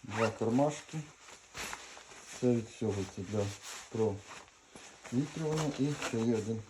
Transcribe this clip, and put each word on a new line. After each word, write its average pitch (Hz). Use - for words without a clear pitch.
Два 107
кармашки. 135
Це 123
від 117
всього, 101
це 101
для 104
провітрювання 151
і 143
ще 117
є 113
один 107